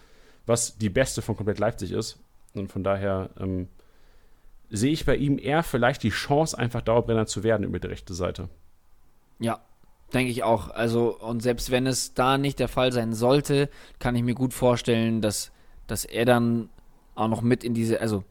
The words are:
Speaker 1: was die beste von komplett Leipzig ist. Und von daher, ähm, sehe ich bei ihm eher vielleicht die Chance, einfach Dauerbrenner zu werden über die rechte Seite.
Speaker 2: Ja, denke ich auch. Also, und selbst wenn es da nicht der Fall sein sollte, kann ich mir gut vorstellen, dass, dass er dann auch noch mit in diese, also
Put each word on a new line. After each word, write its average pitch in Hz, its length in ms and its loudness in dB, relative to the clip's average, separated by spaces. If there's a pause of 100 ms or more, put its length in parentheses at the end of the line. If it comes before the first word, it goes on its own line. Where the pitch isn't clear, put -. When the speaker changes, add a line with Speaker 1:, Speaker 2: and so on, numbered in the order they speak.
(460)
Speaker 1:
was - 320 0
die 107 120 0
beste 120 320 0
von 110 140 -4
komplett 101 240 -4
Leipzig 101 320 -2
ist. 104 280 -6 (340)
Und 98 180 -8
von 98 120 -6
daher, 98 540 -2
ähm, 92 300 -4 (1000)
sehe 113 240 0
ich 160 120 -4
bei 135 120 4
ihm 143 200 2
eher 143 260 0
vielleicht 123 400 0
die 110 80 4
Chance, 151 460 0
einfach 120 240 -2
Dauerbrenner 113 440 2
zu 101 180 -6
werden 110 200 2
über 90 160 -4
die 90 80 -8
rechte 92 260 -10
Seite. 87 340 -6 (920)
Speaker 2:
Ja, 113 200 -4 (540)
denke 127 180 0
ich 117 120 -4
auch. 107 260 0
Also, 117 500 0
und 117 220 -6
selbst 120 300 -2
wenn 127 160 2
es - 260 -2
da 131 240 2
nicht 139 220 -2
der 127 80 2
Fall 127 240 2
sein 113 220 0
sollte, 139 560 4 (300)
kann 123 160 0
ich 120 80 2
mir 120 120 0
gut 127 180 -2
vorstellen, 113 680 2
dass, 104 300 -2 (360)
dass - 180 -6
er 113 200 0
dann 120 440 4 (460)
auch 110 120 0
noch 113 140 0
mit 120 220 2
in 120 100 -2
diese, 113 280 0
also 107 300 -2